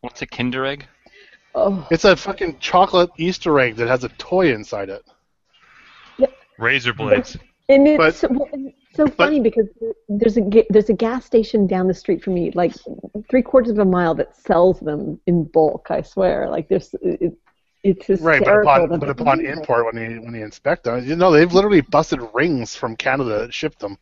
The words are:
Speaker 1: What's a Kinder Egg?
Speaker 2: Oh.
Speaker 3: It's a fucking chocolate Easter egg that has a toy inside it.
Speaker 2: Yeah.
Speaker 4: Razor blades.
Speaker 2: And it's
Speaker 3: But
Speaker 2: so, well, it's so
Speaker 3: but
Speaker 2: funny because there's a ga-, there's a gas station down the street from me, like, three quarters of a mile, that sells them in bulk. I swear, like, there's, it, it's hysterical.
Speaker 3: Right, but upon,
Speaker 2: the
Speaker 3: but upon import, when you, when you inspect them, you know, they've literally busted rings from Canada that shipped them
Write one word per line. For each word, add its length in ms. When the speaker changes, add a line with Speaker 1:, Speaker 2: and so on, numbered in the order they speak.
Speaker 1:
What's 220
a 40
Kinder 380
Egg? 220
Speaker 2:
Oh. 360
Speaker 3:
It's 140
a 120
fucking 420
chocolate 580
Easter 440
egg 160
that 120
has 160
a 60
toy 420
inside 380
it. 140
Speaker 2:
Yeah. 80
Speaker 4:
Razor 360
blades. 420
Speaker 2:
And 200
it's 100
Speaker 3:
But 160
Speaker 2:
so, 160
well, 220
it's 440
so 100
Speaker 3:
but 100
Speaker 2:
funny 240
because 260
there's 280
a 60
ga-, 280
there's 200
a 40
gas 300
station 420
down 220
the 60
street 280
from 120
me, 180
like, 220
three 140
quarters 300
of 60
a 60
mile, 300
that 220
sells 420
them 480
in 180
bulk. 460
I 120
swear, 460
like, 200
there's, 320
it, 320
it's 240
hysterical. 200
Speaker 3:
Right, 380
but 200
upon, 60
Speaker 2:
the 80
Speaker 3:
but 100
upon 360
import, 420
when 100
you, 260
when 120
you 100
inspect 400
them, 200
you 120
know, 140
they've 220
literally 280
busted 400
rings 420
from 200
Canada 440
that 140
shipped 240
them 240